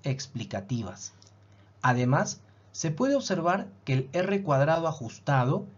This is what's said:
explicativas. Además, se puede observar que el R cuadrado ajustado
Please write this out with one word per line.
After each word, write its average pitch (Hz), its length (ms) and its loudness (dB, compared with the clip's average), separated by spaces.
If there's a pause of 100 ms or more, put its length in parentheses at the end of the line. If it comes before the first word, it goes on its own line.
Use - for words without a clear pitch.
explicativas. 110 1080 -6 (680)
Además, 127 640 2 (280)
se - 200 -4
puede 262 260 2
observar 180 520 0 (160)
que 131 100 0
el 135 180 0
R 196 300 0
cuadrado 156 440 4
ajustado 139 800 0 (120)